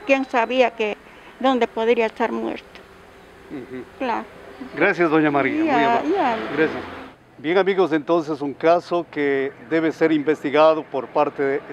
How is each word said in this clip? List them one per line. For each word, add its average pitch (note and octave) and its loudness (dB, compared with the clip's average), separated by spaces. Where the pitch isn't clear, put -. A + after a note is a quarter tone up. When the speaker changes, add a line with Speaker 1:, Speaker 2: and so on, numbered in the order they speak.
Speaker 1:
quién C4+ 2
sabía A#3+ 2
que G#3+ -4
dónde B3 2
podría A3+ 0
estar A3 -4
muerto. - -8
Speaker 2:
Ujú. B2+ -12
Speaker 1:
Claro. A3+ -4
Speaker 2:
Gracias, E3+ 2
doña D#3 4
María, C#3+ 0
muy D#4+ 2
Speaker 1:
Ya, A#3 2
Speaker 2:
amable. D4+ 0
Speaker 1:
ya. C#4+ 0
Speaker 2:
Gracias. C#3+ 0
Bien, D#3 0
amigos, F#3 2
entonces D#3 0
un C#3+ -4
caso E3+ 2
que C#3 -2
debe D#3+ 0
ser D#3+ 2
investigado D3+ 2
por B2 -6
parte D3 -2
de, C#3 -2